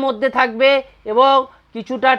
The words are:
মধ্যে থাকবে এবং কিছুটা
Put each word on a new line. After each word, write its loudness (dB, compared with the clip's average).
মধ্যে -4
থাকবে 0
এবং 4
কিছুটা -4